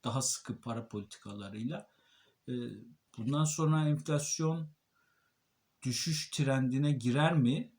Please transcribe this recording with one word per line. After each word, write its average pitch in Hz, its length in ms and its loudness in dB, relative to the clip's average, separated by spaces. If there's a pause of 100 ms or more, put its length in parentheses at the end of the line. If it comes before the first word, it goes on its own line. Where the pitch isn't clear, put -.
Daha 123 180 0
sıkı - 400 -4
para 110 260 -6
politikalarıyla. 101 1000 -8 (600)
E, 123 40 -4 (640)
bundan 139 280 2
sonra 156 440 2
enflasyon 151 760 0 (1160)
düşüş 151 460 -2
trendine 135 640 2
girer 139 460 4
mi? 135 420 2